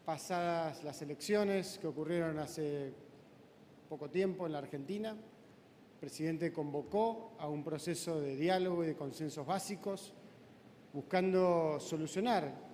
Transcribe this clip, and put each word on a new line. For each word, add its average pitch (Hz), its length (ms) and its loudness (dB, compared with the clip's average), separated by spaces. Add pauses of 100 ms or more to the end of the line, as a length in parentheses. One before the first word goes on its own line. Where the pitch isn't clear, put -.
Pasadas 170 800 0
las 147 200 -6
elecciones 196 760 2
que - 80 -6
ocurrieron 156 520 0
hace 143 520 -2 (960)
poco 147 220 -8
tiempo 180 380 2
en 156 60 -2
la 147 40 -2
Argentina, 151 540 -4
el - 880 -18
presidente 156 520 -2
convocó 175 880 0
a 156 100 -6
un 147 160 -4
proceso 160 560 -2
de 139 160 -2
diálogo 180 480 2
y 165 40 2
de 151 80 0
consensos 143 500 -6
básicos, 190 680 -4 (800)
buscando 175 880 4
solucionar 165 720 0 (220)